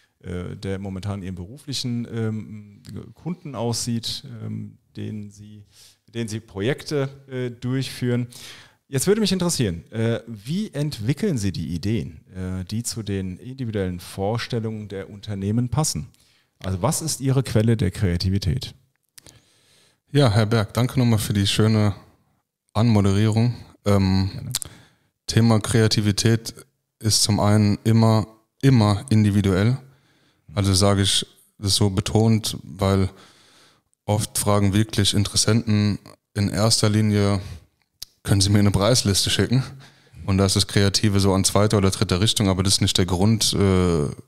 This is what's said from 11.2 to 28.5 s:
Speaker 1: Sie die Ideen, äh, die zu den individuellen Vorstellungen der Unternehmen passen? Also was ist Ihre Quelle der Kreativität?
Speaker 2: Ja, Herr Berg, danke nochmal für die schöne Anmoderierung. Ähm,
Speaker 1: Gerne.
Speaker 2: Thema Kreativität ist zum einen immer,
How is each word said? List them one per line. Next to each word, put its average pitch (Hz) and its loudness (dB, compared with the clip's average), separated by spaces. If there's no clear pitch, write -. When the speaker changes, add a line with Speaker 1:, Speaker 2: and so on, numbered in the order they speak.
Speaker 1:
Sie 98 -2
die 80 -6
Ideen, 85 -4
äh, 92 -8
die 107 -6
zu - -8
den 95 -6
individuellen 107 -6
Vorstellungen 110 -6
der 98 -12
Unternehmen 104 -2
passen? - -2
Also 92 -4
was 147 -2
ist 156 -6
Ihre 131 2
Quelle 113 2
der 98 0
Kreativität? - -2
Speaker 2:
Ja, 139 4
Herr 107 4
Berg, 107 0
danke 120 0
nochmal 117 4
für - -4
die 101 2
schöne 107 2
Anmoderierung. 110 2
Ähm, 98 2
Speaker 1:
Gerne. - -10
Speaker 2:
Thema 113 4
Kreativität 110 2
ist 110 0
zum 104 2
einen 104 4
immer, 110 4